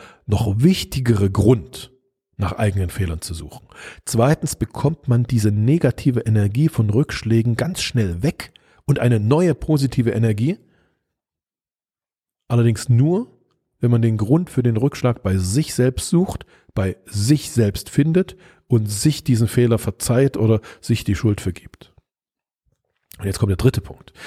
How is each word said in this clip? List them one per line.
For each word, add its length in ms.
noch 340
wichtigere 720
Grund, 600
nach 160
eigenen 360
Fehlern 320
zu 120
suchen. 340
Zweitens 500
bekommt 520
man 160
diese 280
negative 720
Energie 480
von 200
Rückschlägen 640
ganz 260
schnell 420
weg 280
und 140
eine 200
neue 360
positive 560
Energie. 460
Allerdings 420
nur, 380
wenn 120
man 100
den 160
Grund 320
für 140
den 140
Rückschlag 460
bei 140
sich 360
selbst 360
sucht, 360
bei 320
sich 460
selbst 380
findet 460
und 220
sich 340
diesen 240
Fehler 300
verzeiht 600
oder 240
sich 220
die 120
Schuld 260
vergibt. 520
Und 60
jetzt 120
kommt 140
der 60
dritte 240
Punkt. 300